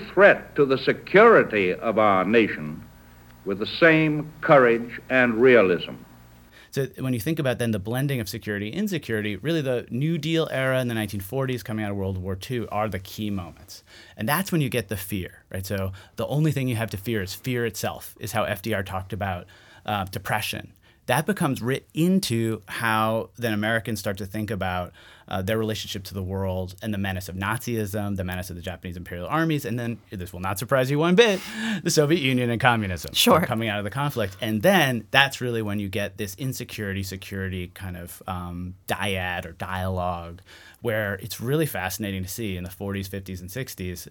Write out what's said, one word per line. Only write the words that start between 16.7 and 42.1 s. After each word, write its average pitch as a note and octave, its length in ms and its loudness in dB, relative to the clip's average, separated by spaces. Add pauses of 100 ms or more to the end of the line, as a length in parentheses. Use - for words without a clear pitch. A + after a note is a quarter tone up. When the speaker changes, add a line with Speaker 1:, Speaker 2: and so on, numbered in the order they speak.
Speaker 2:
have A2 140 -2
to G#2+ 80 -6
fear G#2+ 240 -2
is F#2 120 -6
fear B2 320 -2
itself, G#2 540 -6
is - 140 -8
how G#2+ 100 2
F G2+ 180 -2
D A2 120 -2
R G2 100 0
talked F#2 300 -8
about, F2+ 320 -4 (400)
uh, G#2 180 -2
depression. G#2+ 680 -6 (320)
That B2 200 2
becomes F#3 360 0
writ B2 320 -4
into B2+ 760 2
how A2+ 680 0
then A#2 160 -2
Americans A2 480 0
start G2+ 160 -4
to G#2 80 -8
think G#2+ 260 -6
about, F2+ 400 -4 (360)
uh, F#2+ 140 -4
their A2 160 0
relationship G#2+ 460 -4
to F#2 100 -14
the G2 80 -6
world F#2 600 -4
and G#2+ 120 -4
the G2 60 -4
menace F#2+ 300 -4
of F#2 60 -10
Nazism, G#2 800 -2
the F#2 80 -4
menace F2+ 280 -6
of E2+ 40 -10
the F2 60 -12
Japanese F2 340 -10
imperial F2 320 -10
armies, D3+ 380 0
and A#2 120 -4
then, A#2 220 -6 (120)
this F2+ 200 -8
will F2+ 80 -12
not F#2+ 200 -2
surprise C3 320 2
you D3 80 2
one F3 160 4
bit, G#3 240 6 (440)
the - 60 0
Soviet D3+ 320 4
Union B2+ 300 2
and A2+ 100 0
communism G#2+ 520 2
Speaker 3:
Sure. F3+ 280 6
Speaker 2:
coming A#2 260 -2
out G#2 120 0
of G2+ 40 -4
the G#2 80 -4
conflict. C3+ 480 -2
And A2 220 0
then C#3 480 4
that's C3+ 320 6
really A#2 220 -2
when G#2 160 -2
you G2+ 100 -4
get G2+ 280 -4
this G2+ 180 -8
insecurity, A2 640 -6
security F#2+ 720 -8
kind F2+ 240 -10
of, F2 300 -14
um, F2+ 480 -8 (120)
dyad F#2 600 -2
or E2 60 -16
dialogue, F2+ 880 -4 (400)
where G#2+ 340 -2
it's - 260 -10
really C#3+ 240 0
fascinating F#2+ 560 -4